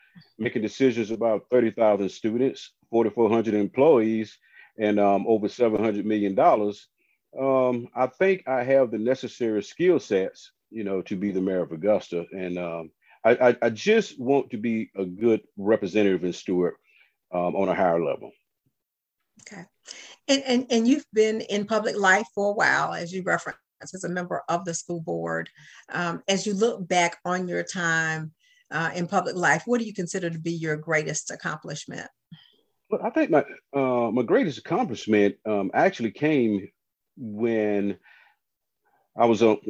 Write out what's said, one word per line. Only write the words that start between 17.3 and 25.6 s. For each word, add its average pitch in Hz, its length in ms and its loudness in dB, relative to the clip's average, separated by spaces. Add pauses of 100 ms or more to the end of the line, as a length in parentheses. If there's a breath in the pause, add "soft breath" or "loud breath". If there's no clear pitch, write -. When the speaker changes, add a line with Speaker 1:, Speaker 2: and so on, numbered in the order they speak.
Speaker 1:
um, 87 240 -2
on 98 100 0
a 90 80 0
higher 87 260 2
level. 76 300 -4 (1080)
Speaker 2:
Okay. 185 220 -18 (640 loud breath)
And, 277 160 2
and, 254 260 0
and 226 180 2
you've 285 240 2
been 220 300 2
in 208 240 -4
public 214 320 -2
life 196 380 4
for 202 160 0
a - 20 -4
while, 156 400 2
as 170 180 -8
you 185 120 -6
referenced, 170 360 -4 (220)
as - 220 -16
a 170 60 -6
member 175 380 -6
of 175 160 -2
the 175 120 -8
school 170 260 -8
board. 165 480 -6 (420 loud breath)